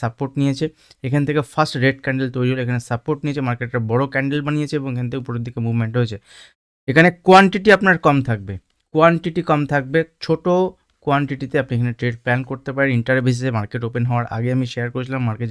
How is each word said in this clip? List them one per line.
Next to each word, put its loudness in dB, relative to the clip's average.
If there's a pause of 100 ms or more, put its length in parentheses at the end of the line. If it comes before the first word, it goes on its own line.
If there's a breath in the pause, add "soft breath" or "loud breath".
সাপোর্ট -6
নিয়েছে, 0 (400 soft breath)
এখান 0
থেকে 0 (120)
ফার্স্ট 0 (100)
রেড 2
ক্যান্ডেল -2
তৈরি 0
হলো, -2
এখানে -2
সাপোর্ট -4
নিয়েছে, -4
মার্কেটটা -4 (100)
বড় 2 (120)
ক্যান্ডেল 0
বানিয়েছে -2
এবং -4
এখান -4
থেকে -6
উপরের -6
দিকে -8
মুভমেন্ট 0
হয়েছে। 0 (720 loud breath)
এখানে 8 (180)
কোয়ান্টিটি 6 (100)
আপনার 4 (100)
কম 6 (120)
থাকবে, -4 (400)
কোয়ান্টিটি 2
কম 2 (120)
থাকবে, 0 (260)
ছোট -2 (560)
কোয়ান্টিটিতে -2
আপনি -12
এখানে 0
ট্রেড -4
প্ল্যান 0 (100)
করতে -10
পারেন 0
ইন্টারডে 0
বেসিসে। 0
মার্কেট -6
ওপেন -4
হওয়ার -2 (100)
আগে -2
আমি 0
শেয়ার -6
করেছিলাম, -6
মার্কেট -4